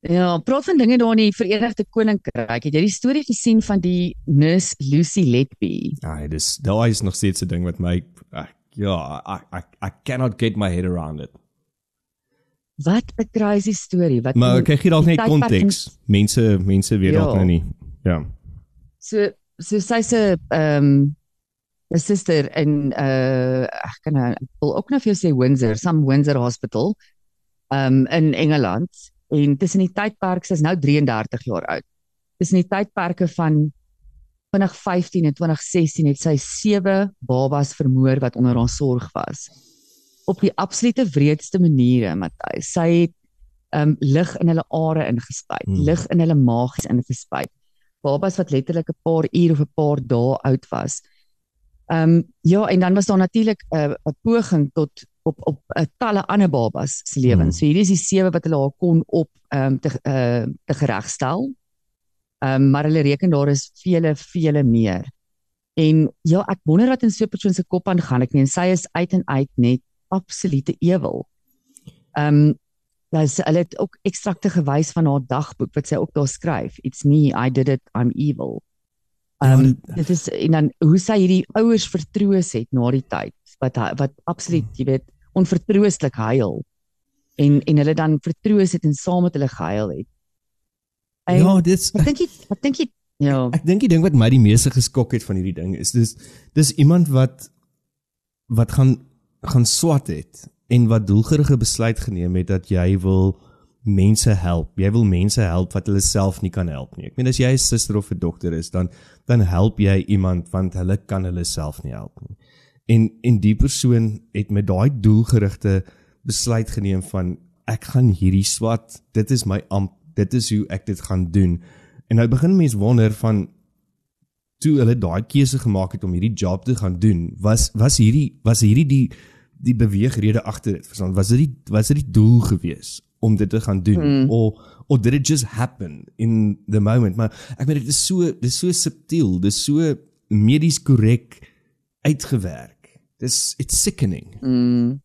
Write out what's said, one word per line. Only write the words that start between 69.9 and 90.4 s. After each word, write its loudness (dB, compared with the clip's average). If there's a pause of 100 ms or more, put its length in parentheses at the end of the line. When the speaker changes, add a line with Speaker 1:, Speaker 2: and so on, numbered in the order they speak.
Speaker 1:
absolute -4
ewel. -2 (880)
Ehm, 4 (580)
dis, 0
hulle 0
het -4
ook -6
ekstrakte -4
gewys 0
van 0
haar 2
dagboek -6
wat -4
sy -4
ook -4
daar -2
skryf. -8
"It's -10
me, 4 (140)
I 0
did 0
it, -2 (140)
I'm 0
evil." -6 (800)
Speaker 2:
Ja, 4
Speaker 1:
Ehm, 6
Speaker 2:
dit 0
Speaker 1:
dit -4
is, -2
en -2
dan 2
hoe 4
sy 0
hierdie 2 (100)
ouers 0
vertroos -2
het -6
na 0
die -2
tyd, -8 (280)
wat -4
hy, -2
wat -4 (120)
absoluut, -4
Speaker 2:
Hmm. -14
Speaker 1:
jy -6
weet, -2 (300)
onvertroostlik 0
huil. -2 (720)
En, 4
en 2
hulle 2
dan 0
vertroos 0
het -6
en 2
saam -2
met 0
hulle -2
gehuil -4
het. -12 (1200)